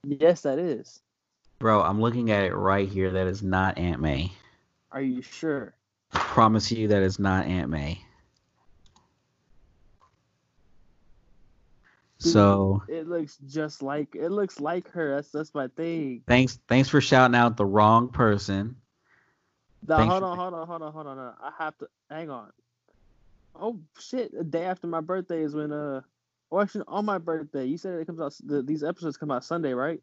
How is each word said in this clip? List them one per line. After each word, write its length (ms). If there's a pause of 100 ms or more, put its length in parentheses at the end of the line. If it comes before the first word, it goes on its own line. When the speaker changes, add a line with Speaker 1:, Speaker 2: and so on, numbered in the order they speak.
Speaker 1:
Yes, 360
that 180
is. 420 (580)
Speaker 2:
Bro, 240
I'm 180
looking 300
at 120
it 120
right 320
here. 240
That 160
is 160
not 340
Aunt 240
May. 300 (600)
Speaker 1:
Are 100
you 200
sure? 520 (400)
Speaker 2:
I 60
promise 520
you 180
that 140
is 160
not 260
Aunt 240
May. 300 (4000)
Speaker 1:
Dude, 140
Speaker 2:
So 540
Speaker 1:
it 200
looks 300 (100)
just 340
like, 340
it 140
looks 300
like 320
her. 240
That's, 160
that's 240
my 140
thing. 580
Speaker 2:
Thanks, 400
thanks 220
for 120
shouting 340
out 220
the 80
wrong 440
person. 680 (1080)
Speaker 1:
The, 140
Speaker 2:
Thanks 140
Speaker 1:
hold 100
Speaker 2:
for 60
Speaker 1:
on, 100
hold 160
on, 140
hold 160
on, 100
hold 140
on, 100
hold 100
on. 140
I 100 (120)
have 160
to, 80 (220)
hang 200
on. 220 (1040)
Oh 240 (200)
shit! 400
A 60
day 180
after 240
my 140
birthday 400
is 120
when, 200
uh, 280 (480)
or 120
actually 260
on 160
my 140
birthday. 480
You 120
said 220
it 60
comes 160
out, 120 (120)
the, 160
these 200
episodes 360
come 120
out 140
Sunday, 300
right? 300